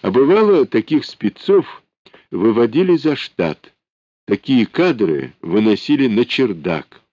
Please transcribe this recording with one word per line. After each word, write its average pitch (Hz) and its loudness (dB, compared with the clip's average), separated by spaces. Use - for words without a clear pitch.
А 98 -4
бывало, 165 4
таких 127 -2
спецов - -2
выводили 117 2
за 147 -2
штат. - -8
Такие 127 0
кадры 92 -2
выносили 107 0
на 117 0
чердак 87 -6